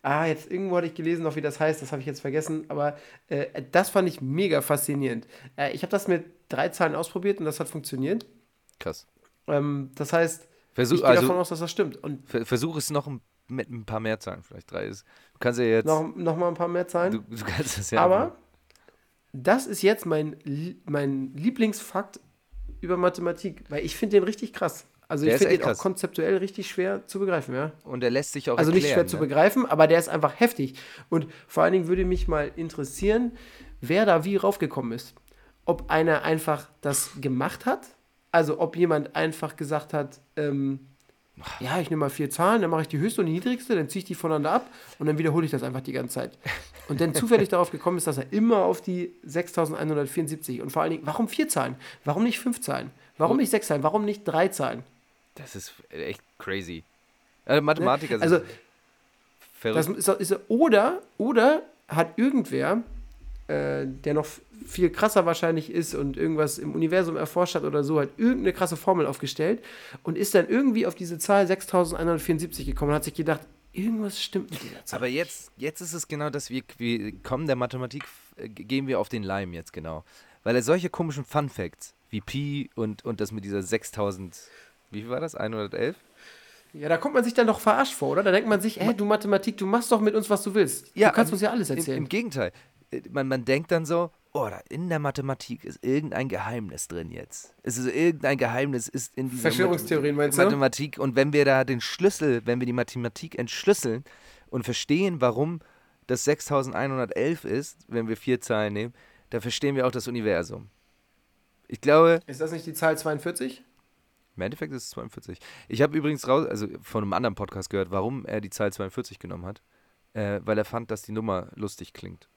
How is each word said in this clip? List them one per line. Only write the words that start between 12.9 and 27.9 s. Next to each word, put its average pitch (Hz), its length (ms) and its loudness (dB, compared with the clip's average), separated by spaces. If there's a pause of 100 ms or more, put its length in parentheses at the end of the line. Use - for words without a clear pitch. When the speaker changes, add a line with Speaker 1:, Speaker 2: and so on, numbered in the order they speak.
Speaker 2:
noch 143 160 -2
m-, 135 140 -10 (280)
mit 131 220 -6
ein 117 140 -10
paar 110 160 -6
mehr 110 200 -2
Zahlen 90 220 -10
vielleicht. - 280 -20
Drei 98 160 -6
ist, 101 180 -12 (300)
du - 60 -20
kannst 123 180 2
ja 123 80 4
jetzt 113 200 4
Speaker 1:
noch, 156 300 2
noch 165 200 -2
mal 175 120 0
ein 170 60 -2
paar 170 140 -2
mehr 175 200 -2
Zahlen? 180 240 0
Speaker 2:
Du, 113 60 -2 (180)
du 107 80 -10
kannst - 340 -4
es 101 120 -6
ja 113 100 2
Speaker 1:
Aber 185 240 6
Speaker 2:
einfach 349 120 -8 (960)
Speaker 1:
das 196 360 2
ist 208 140 -6
jetzt 214 240 4
mein 156 360 0
Lie-, 151 340 -8 (100)
mein 139 480 -2
Lieblingsfakt 208 840 -2 (640)
über 180 160 -2
Mathematik, 175 720 -2
weil 147 160 -6
ich - 120 -6
finde 208 200 2
den 185 80 8
richtig 220 280 -4
krass. - 340 -4 (200)
Also 151 180 0
Speaker 2:
Der 190 100 6
Speaker 1:
ich - 20 4
Speaker 2:
ist - 60 2
Speaker 1:
finde 185 120 6
Speaker 2:
echt 170 80 2
Speaker 1:
den - 20 -2
auch 139 60 2
Speaker 2:
krass. 104 80 -2
Speaker 1:
konzeptuell 185 600 0
richtig 190 320 -6
schwer 190 380 -2
zu 202 100 -8
begreifen, 170 360 0
ja. 151 180 -2 (120)
Speaker 2:
Und 127 160 -8